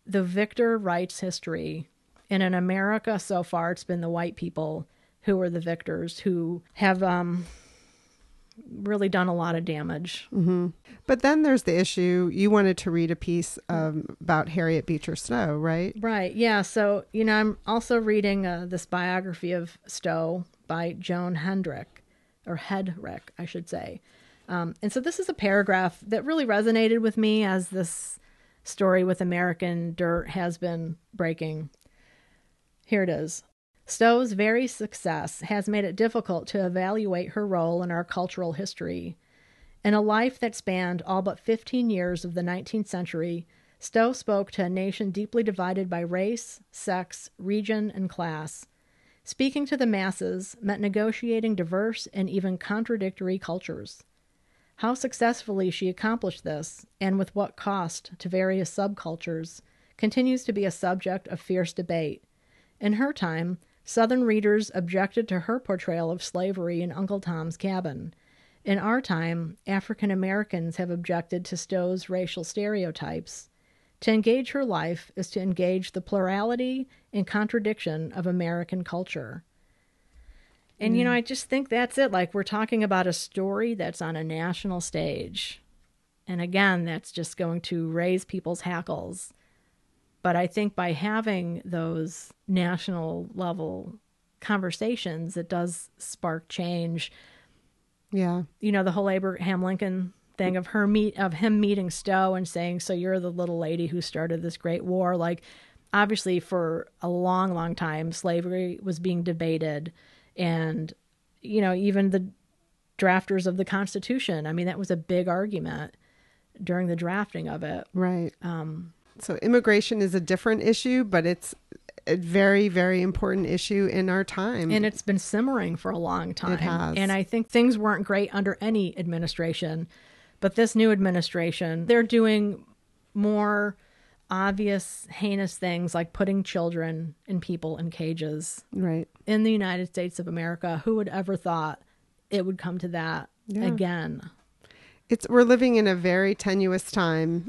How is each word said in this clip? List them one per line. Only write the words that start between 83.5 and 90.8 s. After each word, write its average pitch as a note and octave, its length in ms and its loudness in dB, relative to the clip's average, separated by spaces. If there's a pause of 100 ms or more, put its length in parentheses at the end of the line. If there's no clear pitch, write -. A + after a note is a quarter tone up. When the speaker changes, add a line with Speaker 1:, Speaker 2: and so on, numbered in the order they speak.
Speaker 1:
that's F3 260 -6
on E3 140 -4
a D#3+ 80 -4
national E3+ 580 -4
stage. - 800 -6 (680)
And F3 120 -4
again, F3+ 440 2
that's E3 260 -6
just - 260 -8
going E3+ 260 -2
to E3 280 -4
raise F3+ 340 2
people's F3+ 360 -6
hackles. E3+ 720 -6 (920)
But F3 140 2
I F3+ 100 2
think G#3 300 -2
by F3 160 0